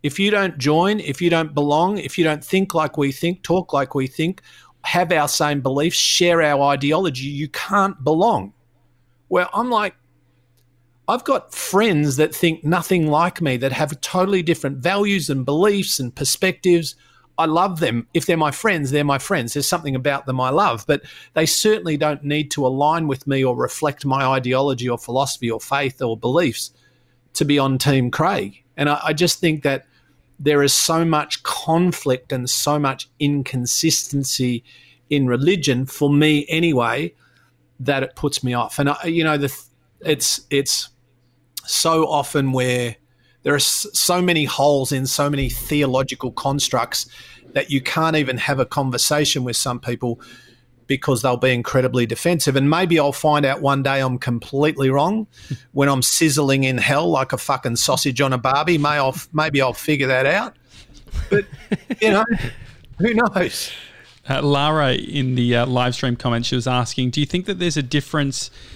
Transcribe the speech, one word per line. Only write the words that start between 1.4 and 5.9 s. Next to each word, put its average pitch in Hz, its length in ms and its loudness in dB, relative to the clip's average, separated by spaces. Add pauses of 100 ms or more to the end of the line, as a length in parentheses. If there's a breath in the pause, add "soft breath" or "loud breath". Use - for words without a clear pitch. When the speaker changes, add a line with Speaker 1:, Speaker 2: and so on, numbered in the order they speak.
Speaker 1:
belong, 156 440 2
if 139 200 -8
you 170 60 4
don't 156 200 0
think 190 300 0
like 156 220 0
we 139 160 0
think, - 300 -4
talk 180 300 -2
like 139 220 -2
we 135 120 0
think, 160 340 -4 (420 loud breath)
have 180 300 0
our 147 160 2
same 147 320 0
beliefs, 139 360 -2